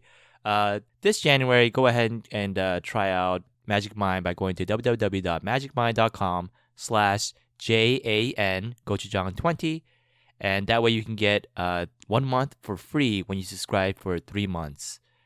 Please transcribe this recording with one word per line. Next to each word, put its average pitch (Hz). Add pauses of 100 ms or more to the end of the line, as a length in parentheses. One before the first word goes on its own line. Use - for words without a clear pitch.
(460)
uh, 104 (220)
this 214
January, 127
go 131
ahead 117
and, 113
and, 98
uh, 92
try 98
out 92 (220)
Magic 104
Mind 92
by 90
going 92
to 90
w 110
w 120
w 98
dot 85
magic 131
mind 117
dot 113
com 90 (240)
slash 104 (240)
J 113
A 113
N, 98 (100)
Gochujang 98
twenty, 165 (560)
and 98
that 117
way 117
you 110
can 110
get, 104 (100)
uh, 90 (200)
one 120
month 131
for 95
free 117
when 95
you 92
subscribe 95
for 90
three 101
months. 82 (260)